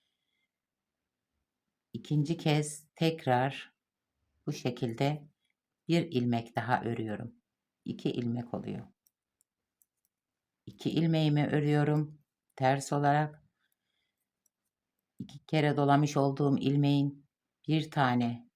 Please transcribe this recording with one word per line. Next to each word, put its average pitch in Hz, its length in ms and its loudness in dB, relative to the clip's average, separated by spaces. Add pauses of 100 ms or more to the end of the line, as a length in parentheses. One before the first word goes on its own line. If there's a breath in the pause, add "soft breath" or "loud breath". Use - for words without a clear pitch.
(1900)
İkinci 151 440 -2
kez 151 580 -2
tekrar 139 800 -2 (720)
bu 151 60 -4
şekilde 139 760 -4 (600)
bir 170 140 2
ilmek 120 540 -2
daha 117 260 0
örüyorum. 113 520 -6 (500)
İki - 260 -4
ilmek 120 440 -4
oluyor. 104 320 -8 (1800)
İki - 240 -8
ilmeğimi 156 560 2
örüyorum 147 760 0 (340)
ters 135 360 0
olarak. 147 540 0 (1700)
İki - 280 -18
kere 147 300 2
dolamış 147 400 4
olduğum 139 420 2
ilmeğin 143 680 2 (420)
bir 156 220 -2
tane 123 640 -2